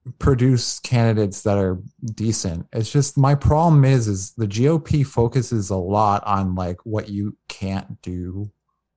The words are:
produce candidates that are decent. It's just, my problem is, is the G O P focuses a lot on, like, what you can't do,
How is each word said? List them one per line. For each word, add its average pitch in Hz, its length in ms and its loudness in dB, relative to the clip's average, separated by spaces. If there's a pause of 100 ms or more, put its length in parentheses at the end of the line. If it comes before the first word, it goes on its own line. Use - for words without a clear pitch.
(200)
produce 127 600 2
candidates 110 640 0
that 101 140 2
are 92 220 0 (360)
decent. 101 560 -4
It's 113 200 -6
just, 143 260 0
my 143 180 4
problem 151 500 4
is, 131 220 2
is 98 260 -4
the 113 140 -2
G 110 220 0
O 165 100 2
P 151 240 0
focuses 117 640 -2
a 101 60 -2
lot 101 500 2
on, 98 300 0
like, 90 300 -6
what 107 240 -4
you 101 280 -6 (120)
can't - 520 -8
do, 90 500 -8 (460)